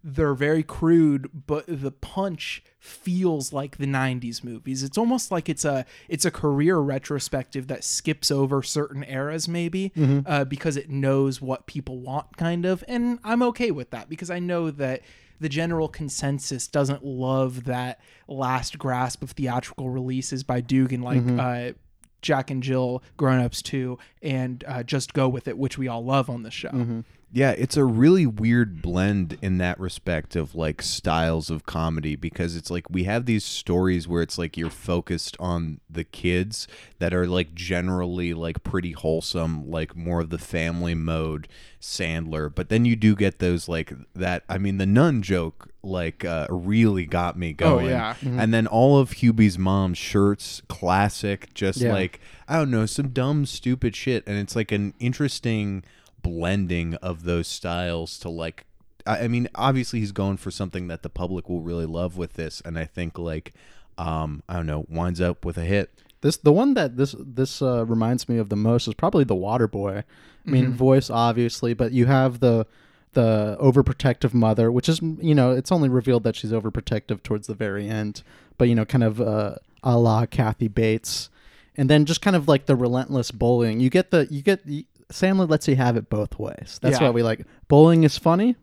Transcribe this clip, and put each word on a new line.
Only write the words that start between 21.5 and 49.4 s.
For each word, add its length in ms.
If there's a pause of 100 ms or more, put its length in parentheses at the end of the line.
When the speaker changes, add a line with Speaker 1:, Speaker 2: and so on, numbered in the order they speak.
Speaker 1:
Jack 300
and 100
Jill, 400 (160)
Grown 240
Ups 220
Two, 340 (240)
and, 460
uh, 160
Just 300
Go 140
With 200
It, 100
which 220
we 80
all 180
love 240
on 140
this 100
show. 160
Speaker 2:
Mm-hmm. 300 (340)
Speaker 3:
Yeah, 180
it's 260
a 80
really 400
weird 560
blend 600
in 180
that 200
respect 560
of, 180
like, 280
styles 680
of 160
comedy, 520
because 400
it's 120
like 200
we 160
have 200
these 200
stories 600
where 160
it's 160
like 200
you're 120
focused 720
on 400 (100)
the 140
kids 640 (320)
that 140
are, 120
like, 300
generally, 800
like, 320
pretty 260
wholesome, 800
like, 240
more 240
of 100
the 80
family 560
mode 540 (320)
Sandler. 760
But 140
then 160
you 140
do 180
get 240
those, 300
like, 240 (200)
that, 360
I 80
mean, 200
the 80
nun 360
joke, 480 (120)
like, 440
uh, 240
really 560
got 340
me 120 (100)
Speaker 1:
Oh, 20 (140)
Speaker 3:
going. 140
Speaker 1:
yeah. 240
Speaker 2:
Mm-hmm. 260
Speaker 3:
And 120
then 140
all 320
of 120
Hubie's 460